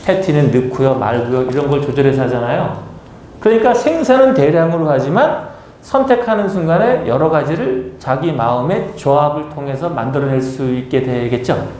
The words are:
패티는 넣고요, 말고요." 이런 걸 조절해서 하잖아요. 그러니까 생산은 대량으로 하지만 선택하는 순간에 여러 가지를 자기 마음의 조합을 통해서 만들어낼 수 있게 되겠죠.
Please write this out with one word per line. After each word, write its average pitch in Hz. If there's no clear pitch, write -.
패티는 180
넣고요, 127
말고요." 120
이런 139
걸 143
조절해서 135
하잖아요. 120
그러니까 226
생산은 269
대량으로 165
하지만 156
선택하는 240
순간에 196
여러 139
가지를 143
자기 147
마음의 131
조합을 147
통해서 139
만들어낼 131
수 131
있게 127
되겠죠. 123